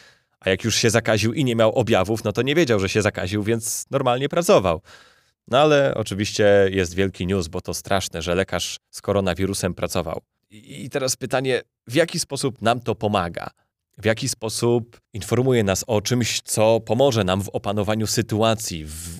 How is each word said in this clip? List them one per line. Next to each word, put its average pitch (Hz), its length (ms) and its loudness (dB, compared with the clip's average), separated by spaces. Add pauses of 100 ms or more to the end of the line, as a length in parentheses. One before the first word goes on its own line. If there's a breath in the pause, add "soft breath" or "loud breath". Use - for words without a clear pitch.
(400 soft breath)
A 95 100 -2
jak 95 140 0
już 110 100 0
się 117 160 2
zakaził 110 420 2
i 147 120 0
nie 120 120 0
miał 110 180 4
objawów, 107 500 2
no 104 80 0
to 120 100 -2
nie 139 120 0
wiedział, 120 260 2
że 95 80 0
się 107 140 0
zakaził, 101 400 -2
więc 113 480 -4
normalnie 131 380 0
pracował. 143 540 2 (640 soft breath)
No 120 100 2
ale 143 360 4
oczywiście 101 760 2
jest 92 240 -2
wielki 95 320 -2
news, 92 220 -2
bo 90 120 -8
to 90 140 -8
straszne, - 480 -4
że 87 120 -2
lekarz 90 420 -4 (140)
z - 120 -18
koronawirusem 95 720 -2
pracował. 82 460 -6 (300)
I, - 340 -18
i 131 60 -12
teraz 131 260 -4
pytanie, 131 460 -2 (240)
w 117 80 -10
jaki 165 240 0
sposób 131 440 -4
nam 117 180 2
to 110 140 -2
pomaga? 98 560 -2 (480)
W 98 60 -10
jaki 113 240 0
sposób 120 720 -2 (120)
informuje 117 520 2
nas 95 220 0
o 107 140 0
czymś, 123 400 -2
co 113 400 2
pomoże 113 440 2
nam 92 180 0
w 98 60 -8
opanowaniu 107 580 -2
sytuacji, 107 800 -2
w 82 360 -14